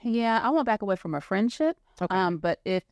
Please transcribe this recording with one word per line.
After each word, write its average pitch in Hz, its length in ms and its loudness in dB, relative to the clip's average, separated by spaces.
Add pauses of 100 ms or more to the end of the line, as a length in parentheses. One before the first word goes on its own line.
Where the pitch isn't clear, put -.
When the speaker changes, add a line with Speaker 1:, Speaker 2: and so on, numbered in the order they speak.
Speaker 1:
Yeah, 226 380 2
I 233 100 0
won't 302 140 2
back 220 160 0
away 196 140 0
from 165 200 -6
a 147 60 -2
friendship. 240 540 0 (260)
Speaker 2:
Okay. 180 140 -2
Speaker 1:
Um, 180 220 2
but 170 260 -2
if 185 280 -2